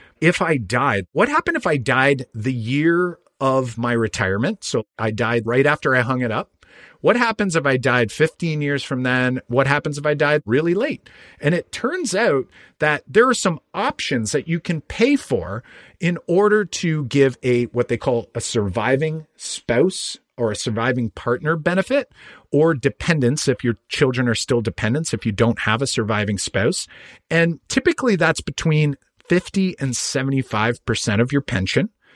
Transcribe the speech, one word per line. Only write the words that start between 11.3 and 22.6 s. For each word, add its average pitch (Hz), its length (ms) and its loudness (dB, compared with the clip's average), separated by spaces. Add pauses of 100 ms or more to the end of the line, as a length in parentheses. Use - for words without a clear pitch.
And 151 160 0
it - 160 -4
turns 294 440 -4
out 185 320 2 (320)
that 151 280 0
there 220 220 4
are 247 60 2
some - 260 -2 (140)
options 156 580 -4
that 143 160 -4
you 165 100 -2
can 165 220 -4
pay 269 360 2
for 98 460 -4 (380)
in 170 160 0 (100)
order 208 380 4
to 156 400 -2
give 135 380 4
a, 123 220 2
what 120 240 -2
they 120 100 0
call 117 360 -2
a - 60 -4
surviving 127 840 -2 (100)
spouse - 800 -2 (200)
or 113 160 -2
a 104 40 -6
surviving 117 540 -2
partner 165 460 -2
benefit, 185 560 -2 (400)
or 156 200 6